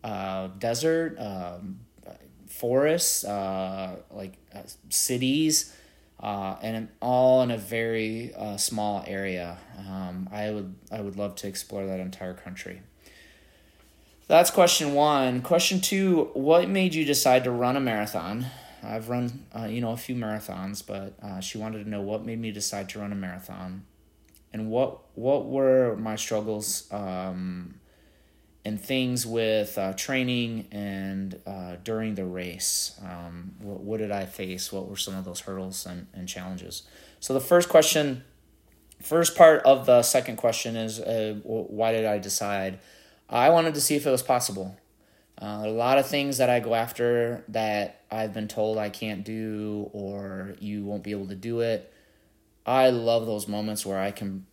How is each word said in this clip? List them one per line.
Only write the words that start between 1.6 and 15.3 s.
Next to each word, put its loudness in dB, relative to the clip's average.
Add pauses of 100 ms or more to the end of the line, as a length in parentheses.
forests, 0
uh, -4 (160)
like, -12 (200)
uh, -14 (300)
cities, 0 (460)
uh, -4
and -6 (120)
all 6
in 2
a -2
very, -4
uh, -6
small -2
area. -6 (180)
Um, -8
I -4
would, -8 (160)
I -8
would -8
love -6
to -8
explore -8
that -4
entire -8
country. -14 (1500)
That's 8
question 4
one. 4